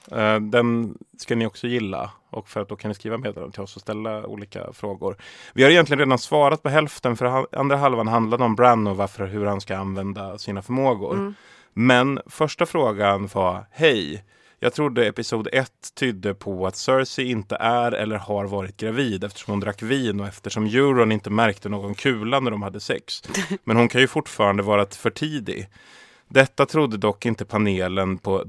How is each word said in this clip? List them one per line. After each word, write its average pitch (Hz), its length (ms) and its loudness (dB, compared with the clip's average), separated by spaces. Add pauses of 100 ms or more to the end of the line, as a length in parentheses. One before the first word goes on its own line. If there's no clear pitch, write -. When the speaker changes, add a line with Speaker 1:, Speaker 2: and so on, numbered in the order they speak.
(120)
Speaker 1:
Eh, 110 280 2
den 117 580 0 (200)
ska - 180 -4
ni 113 100 0
också 110 220 -8
gilla, 101 440 -4 (180)
och - 200 -12
för 110 120 -6
att 101 80 -10
då 104 60 -12
kan 107 140 -8
ni 101 60 -6
skriva 110 220 -8
meddelanden 101 340 -10
till 101 100 -12
oss 98 140 -14
och 95 60 -18
ställa 107 440 -8
olika 101 480 -12
frågor. 98 420 -8 (380)
Vi 131 100 6
har 139 60 10
egentligen 151 300 6
redan 135 200 4
svarat 143 440 2
på 143 60 -2
hälften, 139 480 0
för 127 80 0
ha-, 131 260 0
andra 139 260 0
halvan 123 300 2
handlade 113 360 2
om 110 120 2
Bran 117 320 6
och 95 100 -2
varför, 98 280 -4
hur 101 200 -4
han 101 160 -2
ska 95 160 -8
använda 98 600 -8
sina 98 240 -8
förmågor. 123 520 0
Speaker 2:
Mm. 202 220 -4 (380)
Speaker 1:
Men 127 520 4
första - 400 -2
frågan 101 680 0
var: 92 380 -2
"Hej, 104 520 2 (360)
jag 120 140 0
trodde 123 340 2
episod 110 440 -4
ett - 440 -4
tydde 104 380 -2
på 95 340 -6
att 92 80 -6
Cersei 131 560 0
inte 110 240 -4
är 120 360 2
eller 107 260 -4
har 101 280 -4
varit 98 320 -8
gravid 110 460 -2
eftersom - 280 -10
hon 101 80 -2
drack 101 220 -6
vin 113 380 -2
och 98 80 -6
eftersom 107 380 -6
Euron 123 460 2
inte 107 180 -4
märkte 107 400 0
någon 101 260 -6
kula 123 440 -2
när 123 120 -2
de 104 100 -6
hade 98 180 -8
sex. - 420 -8 (220)
Speaker 2:
<laughs> 185 200 -8
Speaker 1:
Men 110 140 2
hon 120 100 6
kan 127 140 2
ju 131 60 6
fortfarande 101 560 0
vara 101 220 2
t-, - 120 -10
för - 120 -4
tidig. 135 580 -6 (680)
Detta 135 320 4
trodde 135 320 2
dock 104 280 0
inte 113 200 -2
panelen 95 720 0
på 98 320 -2